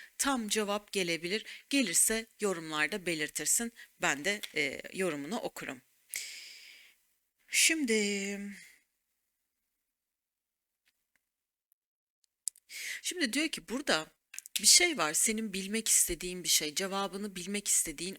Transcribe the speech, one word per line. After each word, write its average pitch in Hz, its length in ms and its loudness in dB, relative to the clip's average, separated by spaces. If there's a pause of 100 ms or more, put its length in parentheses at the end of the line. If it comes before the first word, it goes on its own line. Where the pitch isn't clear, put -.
(180)
tam 254 300 2
cevap 208 440 -2
gelebilir. 175 520 -2 (260)
Gelirse 226 560 2 (140)
yorumlarda 165 680 0
belirtirsin. 160 640 0 (300)
Ben 151 220 2
de, 202 160 0 (140)
e, 147 260 0 (120)
yorumunu 165 460 -2
okurum. - 440 -8 (1700)
Şimdi... 208 920 2 (4000)
Şimdi 320 300 -2
diyor 302 160 0
ki - 200 -8
burada 202 380 0 (540)
bir 214 60 0
şey 339 320 8
var. 160 160 2
Senin 220 380 0
bilmek 196 360 -2
istediğin 180 560 2
bir - 40 0
şey. 151 260 2
Cevabını 196 600 -4
bilmek 202 320 -4
istediğin 165 500 -2